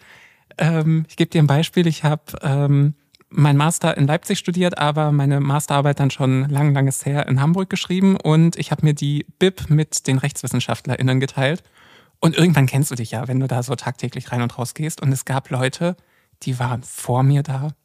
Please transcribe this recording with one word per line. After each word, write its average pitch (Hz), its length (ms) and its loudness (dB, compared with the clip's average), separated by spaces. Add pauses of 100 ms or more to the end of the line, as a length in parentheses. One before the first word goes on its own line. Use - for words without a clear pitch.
(560)
Ähm, 160 520 2
ich - 80 -20
gebe 165 140 2
dir 165 120 2
ein 147 40 6
Beispiel. 165 400 2
Ich 160 180 -2
hab, - 380 -4
ähm, 143 520 2 (340)
meinen 143 300 2
Master 160 380 0
in 143 100 2
Leipzig 175 320 -2
studiert, 175 400 -2
aber 151 340 0
meine 139 280 2
Masterarbeit 143 600 0
dann 139 120 2
schon 131 360 0
lang, 143 240 2
lang 135 140 2
ist - 180 -4
her 143 240 -2
in 131 120 0
Hamburg 175 280 0
geschrieben 190 480 0
und 160 400 2
ich - 140 -8
hab 151 140 -2
mir 151 100 2
die 143 320 -4 (140)
Bib 190 280 0
mit 151 380 0
den 131 120 2
RechtswissenschaftlerInnen 127 1040 -2
geteilt. 139 440 -2 (560)
Und 165 160 2
irgendwann 156 300 4
kennst 131 260 0
du - 20 -4
dich 117 160 -6
ja, 110 180 -6
wenn 131 120 -2
du 135 80 -2
da 123 140 -2
so 123 120 -6
tagtäglich - 580 -8
rein 120 80 -2
und 120 160 -4
raus 120 160 -8
gehst. 156 300 -8
Und 135 100 0
es 131 140 -4
gab 135 240 -4
Leute, 170 460 -2 (480)
die 127 160 -4
waren 123 220 -4
vor - 420 -2
mir 139 180 4
da, 139 260 -6 (160)